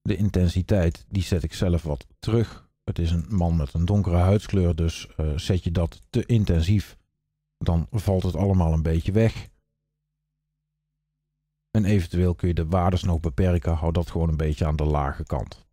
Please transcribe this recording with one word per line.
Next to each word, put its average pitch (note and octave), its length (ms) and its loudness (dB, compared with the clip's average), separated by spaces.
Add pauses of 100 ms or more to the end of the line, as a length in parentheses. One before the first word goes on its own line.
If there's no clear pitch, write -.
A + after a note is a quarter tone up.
De G#2 160 -2
intensiteit, F2+ 920 0
die G2 140 -2
zet E2+ 200 -2
ik - 100 -6
zelf F2 300 0
wat D2 240 -6 (120)
terug. - 460 -2 (200)
Het - 140 -6
is E2+ 120 0
een E2+ 180 -2
man E2+ 280 0
met D2 180 -2
een E2 100 0
donkere F#2+ 320 0
huidskleur, F2+ 600 2
dus, E2 400 -4
eh, D2+ 200 -2
zet F#2 280 -2
je F2+ 60 -2
dat E2 300 -2 (100)
te - 160 -2
intensief, F#2+ 720 0 (640)
dan E2+ 320 0
valt F#2+ 320 0
het F2+ 140 -2
allemaal F#2 360 2
een D#2+ 100 2
beetje E2 300 0
weg. A2 360 0 (2250)
En G#2+ 140 0
eventueel F2+ 500 2
kun F2+ 140 -2
je F2 60 2
de E2 120 0
waardes F2+ 360 0
nog E2+ 180 0
beperken, F2 540 0
hou E2 180 0
dat E2+ 180 -2
gewoon E2 180 0
een D#2 80 0
beetje D#2 300 -2
aan D2+ 100 0
de D2+ 80 0
lage D2 400 -2
kant. - 480 -8